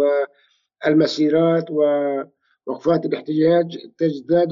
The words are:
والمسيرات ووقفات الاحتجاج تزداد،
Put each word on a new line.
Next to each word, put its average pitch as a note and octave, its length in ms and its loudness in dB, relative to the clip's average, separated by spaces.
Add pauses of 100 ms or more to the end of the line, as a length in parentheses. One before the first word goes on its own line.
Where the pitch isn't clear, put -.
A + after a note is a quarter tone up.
(880)
والمسيرات D#3 840 2
ووقفات D3 1400 -2
الاحتجاج D#3 720 -2 (200)
تزداد، D#3+ 540 0